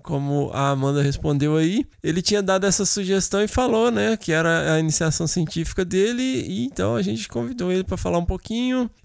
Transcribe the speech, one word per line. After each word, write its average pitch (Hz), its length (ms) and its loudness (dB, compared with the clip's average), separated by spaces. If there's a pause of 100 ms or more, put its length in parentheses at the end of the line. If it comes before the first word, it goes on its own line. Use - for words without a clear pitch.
como 143 520 -2
a 139 160 0
Amanda 139 320 2
respondeu 143 540 2
aí. 175 300 2 (180)
Ele 160 180 0
tinha 208 200 2
dado 190 260 2
essa 190 180 2
sugestão 196 580 0
e 214 40 0
falou, 240 420 2
né, 220 280 2
que - 140 -4
era 160 420 2
a 160 60 4
iniciação 160 460 0
científica 165 580 -2
dele, 196 400 0
e 247 420 -4
então 233 300 -2
a 214 60 0
gente 208 260 -4
convidou 233 440 -4
ele 185 120 0
pra 185 140 -4
falar 175 220 0
um 175 60 -2
pouquinho. 240 640 -2 (160)